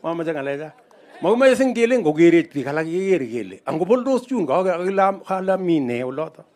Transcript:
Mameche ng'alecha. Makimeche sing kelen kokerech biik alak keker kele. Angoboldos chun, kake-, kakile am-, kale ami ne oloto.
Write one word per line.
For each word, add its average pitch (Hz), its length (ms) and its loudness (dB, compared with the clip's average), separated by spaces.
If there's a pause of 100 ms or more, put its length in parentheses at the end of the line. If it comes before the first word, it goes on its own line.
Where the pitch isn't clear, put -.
Mameche 165 300 -6
ng'alecha. 143 400 -8 (500)
Makimeche 240 360 4
sing 254 160 2
kelen 233 300 2
kokerech 160 500 4
biik 135 140 -6
alak 156 180 -4
keker 185 420 0
kele. 104 380 -8
Angoboldos 240 580 0
chun, 220 240 -4
kake-, 180 240 0
kakile 185 300 -2
am-, 196 260 0
kale 190 240 -4
ami 180 300 0
ne 120 220 -4
oloto. 135 420 -10 (100)